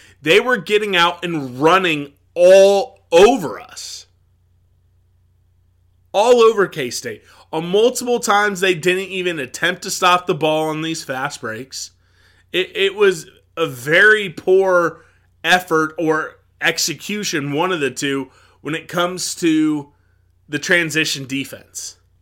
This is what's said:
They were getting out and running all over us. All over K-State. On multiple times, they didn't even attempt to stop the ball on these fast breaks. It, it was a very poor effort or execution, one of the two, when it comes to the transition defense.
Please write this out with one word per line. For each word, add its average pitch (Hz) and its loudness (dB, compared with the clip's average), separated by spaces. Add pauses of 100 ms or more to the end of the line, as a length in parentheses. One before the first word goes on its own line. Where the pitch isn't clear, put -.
(220)
They 165 4
were 240 -2
getting 202 -2
out 175 0
and 139 -6
running 160 0 (200)
all 190 6 (120)
over 175 4
us. - -18 (2000)
All 233 4
over 208 4
K-State. 123 -10 (280)
On 160 -6
multiple 240 0
times, 202 0
they 185 2
didn't 180 -2
even 180 -6
attempt 165 -6
to 196 -12
stop 180 0
the 156 0
ball 156 -2
on 156 -6
these 160 -8
fast 135 -8
breaks. 113 -14 (600)
It, 175 -4
it 190 -2
was 190 0 (280)
a 165 -2
very 180 2
poor 185 0 (380)
effort 160 0
or 156 -4 (220)
execution, 165 -6
one 165 -2
of 175 -4
the 135 -2
two, 139 -6 (300)
when 147 -10
it 156 -12
comes 180 -6
to 156 -2 (560)
the 147 -8
transition 156 -2
defense. - -12 (240)